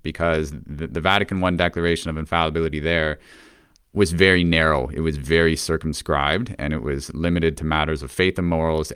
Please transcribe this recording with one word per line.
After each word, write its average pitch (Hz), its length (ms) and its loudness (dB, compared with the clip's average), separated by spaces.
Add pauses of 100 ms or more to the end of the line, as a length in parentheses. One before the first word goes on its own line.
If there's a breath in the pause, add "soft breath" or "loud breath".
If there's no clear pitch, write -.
because 78 500 -2 (140)
the, 73 220 -10
the 80 140 -6
Vatican 98 380 2
One 90 160 0
declaration 85 540 0
of 78 80 -4
infallibility 80 600 -2
there 78 400 -2 (760 soft breath)
was 98 180 2
very 90 320 6
narrow. 80 460 2
It 71 100 -8
was 80 160 0
very 80 400 4
circumscribed, 78 1040 -2
and 73 140 -4
it 69 100 -4
was 71 300 -6
limited 82 440 0
to - 60 -10
matters 78 400 -2
of 67 80 -12
faith 92 260 0
and 87 100 0
morals, 80 480 0